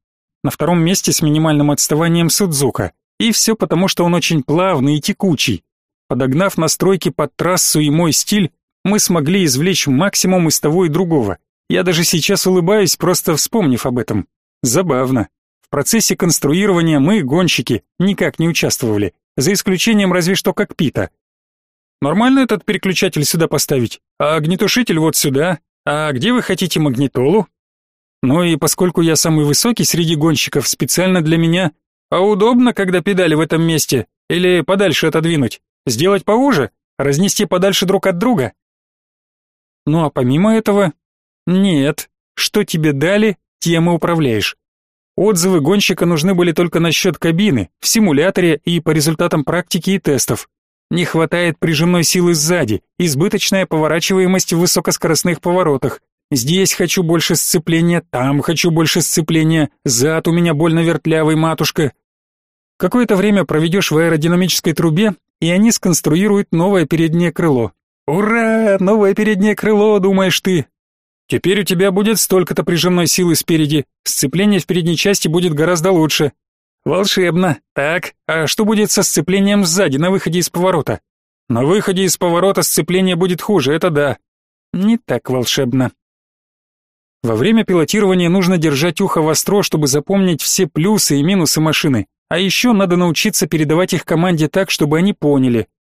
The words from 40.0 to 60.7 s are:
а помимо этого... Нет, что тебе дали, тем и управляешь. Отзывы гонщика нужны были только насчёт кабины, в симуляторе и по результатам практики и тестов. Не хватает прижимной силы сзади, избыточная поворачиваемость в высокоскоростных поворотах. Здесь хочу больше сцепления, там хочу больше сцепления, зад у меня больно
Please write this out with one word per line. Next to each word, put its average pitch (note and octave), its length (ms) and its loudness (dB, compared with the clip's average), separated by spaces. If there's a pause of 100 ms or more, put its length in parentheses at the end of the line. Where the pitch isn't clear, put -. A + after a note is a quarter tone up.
а D3 60 -2
помимо D3+ 440 2
этого... G3+ 380 0 (540)
Нет, E3+ 640 0 (240)
что - 300 -2
тебе D#3 280 0
дали, G3 460 0 (200)
тем E3+ 320 0
и - 20 2
управляешь. D#3 640 -2 (600)
Отзывы F#3 440 2
гонщика F3+ 460 0
нужны F3 280 0
были F3 180 2
только F3 280 0
насчёт E3 380 0
кабины, E3 520 0 (100)
в - 60 -10
симуляторе F3 760 2
и E3+ 160 -2
по E3 100 -2
результатам D#3 540 0
практики F3 460 -4
и G3 80 0
тестов. C3+ 500 -2 (420)
Не E3 140 -2
хватает E3 540 -2
прижимной E3+ 460 0
силы F3 300 2
сзади, D3+ 480 -2 (160)
избыточная F3+ 680 -2
поворачиваемость F3 840 0
в E3+ 60 0
высокоскоростных F3 840 -2
поворотах. D#3+ 600 -2 (300)
Здесь D3 440 0
хочу F#3 280 -2
больше E3 340 0
сцепления, E3+ 720 0
там C3+ 300 0
хочу E3+ 300 -2
больше D#3+ 300 0
сцепления, D#3+ 680 0 (140)
зад D3 440 0
у E3 40 2
меня E3+ 220 2
больно E3 260 0